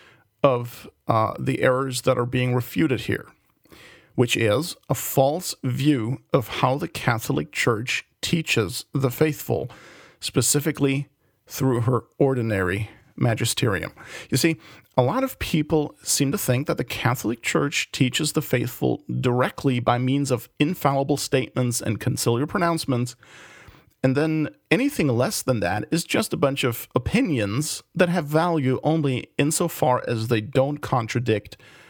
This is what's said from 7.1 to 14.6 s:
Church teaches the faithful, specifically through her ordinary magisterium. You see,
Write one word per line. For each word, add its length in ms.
Church 540
teaches 720
the 180
faithful, 580
specifically 880
through 340
her 240
ordinary 720
magisterium. 760
You 80
see, 200